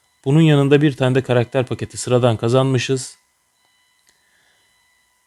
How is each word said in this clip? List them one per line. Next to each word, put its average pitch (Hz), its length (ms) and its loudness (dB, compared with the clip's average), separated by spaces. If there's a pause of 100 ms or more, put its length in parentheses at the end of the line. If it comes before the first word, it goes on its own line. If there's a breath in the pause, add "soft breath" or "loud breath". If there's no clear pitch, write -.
(240)
Bunun 143 160 2
yanında 143 420 4
bir 147 140 0
tane 127 180 0
de 131 80 0
karakter 123 440 -2
paketi 113 300 -10
sıradan 123 400 0
kazanmışız. 131 840 -2 (2000)